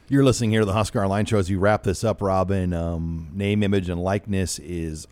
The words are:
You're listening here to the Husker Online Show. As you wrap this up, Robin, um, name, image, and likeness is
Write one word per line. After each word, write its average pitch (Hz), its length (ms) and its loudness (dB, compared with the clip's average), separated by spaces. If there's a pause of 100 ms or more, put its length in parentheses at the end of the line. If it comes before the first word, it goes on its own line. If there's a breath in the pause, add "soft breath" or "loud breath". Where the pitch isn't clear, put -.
You're 139 160 4
listening 117 260 4
here 110 80 4
to 110 60 4
the 95 80 2
Husker 107 280 0
Online 98 240 2
Show. 110 120 0
As 92 120 0
you 98 80 0
wrap 101 260 2
this 95 200 -2
up, 107 180 -2
Robin, 95 520 0
um, 82 600 -4
name, 101 300 0
image, 98 240 2
and 87 160 -4
likeness 95 560 -2
is 80 520 -8